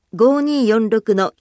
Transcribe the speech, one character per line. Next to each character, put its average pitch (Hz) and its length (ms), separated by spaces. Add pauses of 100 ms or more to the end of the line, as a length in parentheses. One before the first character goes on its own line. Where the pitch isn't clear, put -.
(140)
五 247 260
二 285 260
四 220 240
六 214 240
の 190 280